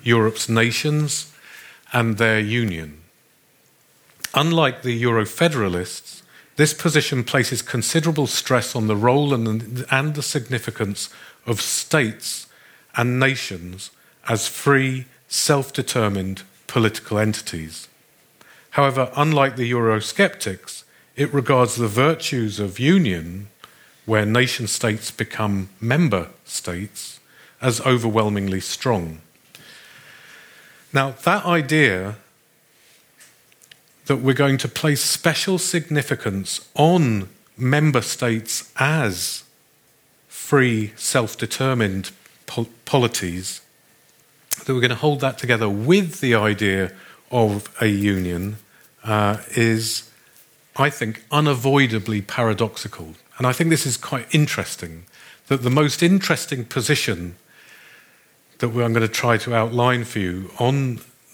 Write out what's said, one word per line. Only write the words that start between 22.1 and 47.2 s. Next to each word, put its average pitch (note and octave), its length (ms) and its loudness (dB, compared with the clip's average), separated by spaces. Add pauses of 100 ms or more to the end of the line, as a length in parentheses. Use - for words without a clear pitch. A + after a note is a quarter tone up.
of G2 180 -4
union, G#2 680 0 (580)
where G#2+ 200 2
nation A#2+ 420 0
states - 440 -4
become G2+ 580 -4 (120)
member A#2 460 2 (180)
states, - 760 -10 (420)
as B2 200 0
overwhelmingly G#2+ 800 2
strong. E2+ 640 -4 (1700)
Now, C3+ 180 0 (120)
that F#3 220 2
idea C3+ 720 2 (1900)
that C#3 120 2
we're C3 160 2
going C#3 240 2
to B2 100 -4
place D3 360 0
special - 560 0
significance C#3 1120 -4
on C#3 560 4 (280)
member C3+ 440 2
states - 760 -4
as C3 640 -2 (840)
free, A#2 680 0
self-determined A2+ 1160 -2 (380)
pol-, - 220 -6 (160)
polities, F#2 760 0 (1040)
that C3+ 80 0
we're B2 80 0
gonna B2 140 2
hold D3 240 0
that C3 180 -2
together A2+ 320 2
with D3+ 520 2
the B2+ 120 2
idea G2+ 580 2 (380)